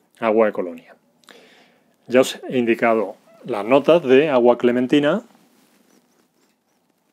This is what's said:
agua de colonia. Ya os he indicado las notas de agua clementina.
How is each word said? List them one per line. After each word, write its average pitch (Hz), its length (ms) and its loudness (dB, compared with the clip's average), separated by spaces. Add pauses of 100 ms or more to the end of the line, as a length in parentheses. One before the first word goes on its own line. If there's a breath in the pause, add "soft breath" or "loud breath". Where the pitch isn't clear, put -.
(180)
agua 110 280 0
de 101 60 -4
colonia. 85 420 -12 (1120 soft breath)
Ya 123 140 2
os - 280 -4
he 135 100 -4
indicado 113 580 -2 (280)
las 104 200 -8
notas 147 380 2
de 135 260 2
agua 120 300 2
clementina. 143 640 0 (1900)